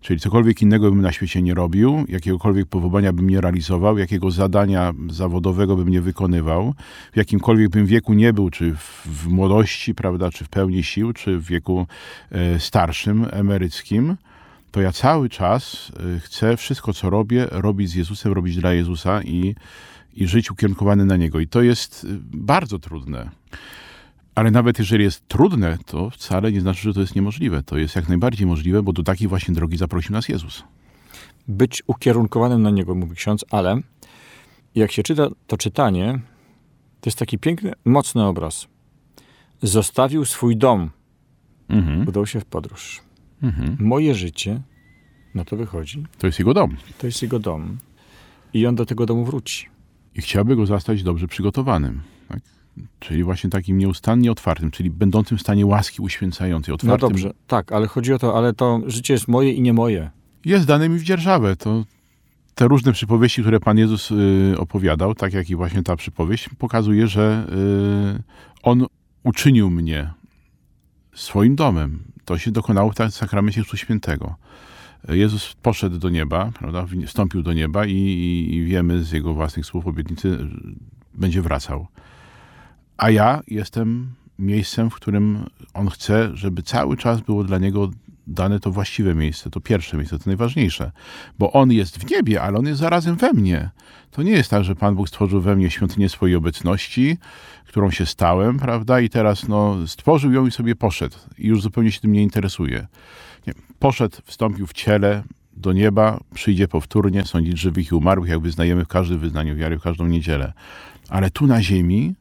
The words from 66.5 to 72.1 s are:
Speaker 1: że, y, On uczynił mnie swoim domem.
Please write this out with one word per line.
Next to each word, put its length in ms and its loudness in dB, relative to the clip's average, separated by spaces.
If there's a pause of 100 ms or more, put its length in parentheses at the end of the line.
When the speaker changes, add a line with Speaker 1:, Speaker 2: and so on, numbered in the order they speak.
Speaker 1:
że, 400 0 (720)
y, 40 -12 (400)
On 220 4 (380)
uczynił 460 4
mnie 440 -2 (1000)
swoim 420 2
domem. 480 0 (220)